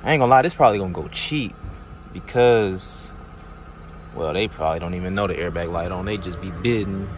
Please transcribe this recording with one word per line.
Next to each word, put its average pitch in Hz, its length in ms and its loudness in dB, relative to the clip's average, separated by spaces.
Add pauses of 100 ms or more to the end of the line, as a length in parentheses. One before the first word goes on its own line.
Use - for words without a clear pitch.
I 143 100 2
ain't 147 80 4
gonna 123 60 6
lie, 131 160 8
this 170 120 0
probably 110 240 6
gonna 92 140 -2
go 78 140 -6
cheap 127 480 -4 (580)
because, 110 920 2 (1080)
well, 80 160 -2
they 101 160 0
probably 80 320 -2
don't 87 140 -4
even 92 200 -4
know 101 140 0
the 87 60 -2
airbag 85 360 -4
light 87 220 -4
on. 92 120 -6
They 104 120 -4
just 90 240 -8
be 95 100 -8
bidding. 98 680 -2